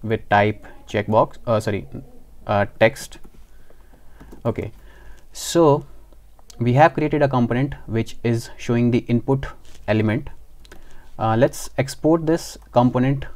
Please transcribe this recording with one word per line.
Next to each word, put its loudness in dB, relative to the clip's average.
with -2
type 4
checkbox, 2
uh, 2
sorry, -4
uh, 2
text. 2
Okay, -4
so 2
we 2
have 8
created 0
a 4
component 0
which -2
is 0
showing 2
the 4
input 0
element. 2
Uh, 2
let's 2
export 2
this -2
component 2